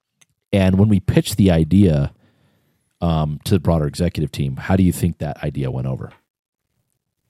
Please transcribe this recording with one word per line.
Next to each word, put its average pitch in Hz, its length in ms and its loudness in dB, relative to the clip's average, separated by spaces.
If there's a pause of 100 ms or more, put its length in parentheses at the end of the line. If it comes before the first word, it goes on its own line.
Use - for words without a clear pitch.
(520)
And 95 260 4
when 104 100 4
we 101 120 4
pitched - 360 -2
the 98 140 4
idea, 80 600 2 (880)
um, 78 440 -2
to 107 100 0
the 87 60 0
broader 80 260 0
executive 78 440 -4
team, 67 260 -6
how 92 200 -2
do 95 80 4
you 90 80 2
think - 260 -4
that 73 240 -10
idea 69 280 -6
went 64 180 -8
over? - 240 -10 (1160)